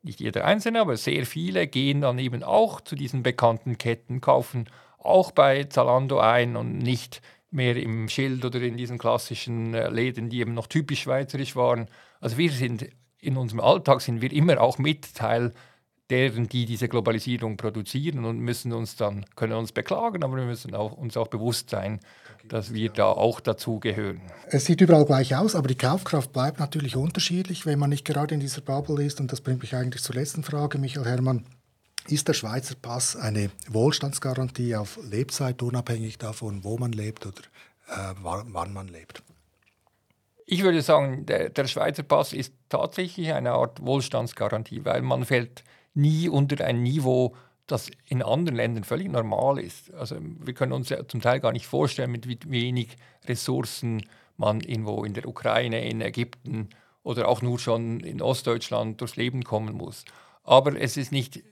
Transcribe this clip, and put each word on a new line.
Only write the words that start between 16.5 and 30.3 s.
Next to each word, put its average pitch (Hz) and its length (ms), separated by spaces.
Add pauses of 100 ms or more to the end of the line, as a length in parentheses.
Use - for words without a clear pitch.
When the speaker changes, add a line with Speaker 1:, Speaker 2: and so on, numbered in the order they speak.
Speaker 1:
diese 113 240
Globalisierung 113 680
produzieren 117 680
und 113 140
müssen 120 340
uns 113 240
dann, 101 300 (100)
können 110 180
uns 110 180
beklagen, 185 520
aber 131 120
wir 127 80
müssen 120 300
auch, 107 180
uns 123 240
auch 113 120
bewusst 113 420
sein, 101 300 (480)
dass 113 240
wir 110 180
da 104 160
auch 104 340
dazugehören. 104 840 (240)
Speaker 2:
Es 135 180
sieht 175 160
überall 165 240
gleich 135 320
aus, 214 180
aber 143 140
die 131 80
Kaufkraft 135 560
bleibt 135 280
natürlich 143 360
unterschiedlich, 175 680
wenn 147 120
man 143 120
nicht 143 160
gerade 147 280
in 147 60
dieser 139 220
Bubble 143 420
ist. 143 160
Und 127 120
das 127 100
bringt 127 180
mich - 140
eigentlich 127 280
zur 123 120
letzten 143 280